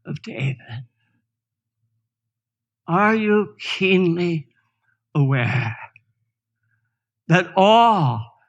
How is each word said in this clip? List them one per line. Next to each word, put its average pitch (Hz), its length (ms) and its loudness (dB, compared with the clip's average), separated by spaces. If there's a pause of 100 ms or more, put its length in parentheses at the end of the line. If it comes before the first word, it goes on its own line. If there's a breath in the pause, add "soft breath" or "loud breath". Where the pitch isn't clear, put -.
of - 180 -12
David. 131 640 -10 (2000)
Are 208 300 0
you 208 440 0
keenly 175 880 -2 (640)
aware 123 640 -2 (1500)
that 170 280 2
all 190 920 2